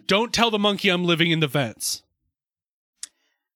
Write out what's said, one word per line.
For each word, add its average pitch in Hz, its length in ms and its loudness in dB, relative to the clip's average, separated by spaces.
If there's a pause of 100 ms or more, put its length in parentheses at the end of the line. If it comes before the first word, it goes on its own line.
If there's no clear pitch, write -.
"Don't 220 280 0
tell 226 180 2
the 214 80 0
monkey 202 300 0
I'm 180 160 0
living 170 260 2
in 160 80 0
the 156 80 0
vents." - 560 -6 (1500)